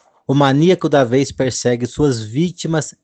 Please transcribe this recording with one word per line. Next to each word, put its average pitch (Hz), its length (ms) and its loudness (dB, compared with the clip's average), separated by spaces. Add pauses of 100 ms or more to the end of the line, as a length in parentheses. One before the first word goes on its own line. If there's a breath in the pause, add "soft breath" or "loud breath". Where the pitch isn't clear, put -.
(240 loud breath)
o 139 100 -2
maníaco 147 540 2
da 143 140 4
vez 127 300 0
persegue 123 520 -2
suas 127 380 -2
vítimas 160 800 -4